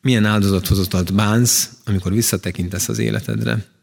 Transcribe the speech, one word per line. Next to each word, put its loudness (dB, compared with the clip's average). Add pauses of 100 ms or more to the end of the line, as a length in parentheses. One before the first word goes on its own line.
Milyen 2
áldozathozatalt 2
bánsz, 2 (140)
amikor -2
visszatekintesz -2
az -4
életedre? -2 (180)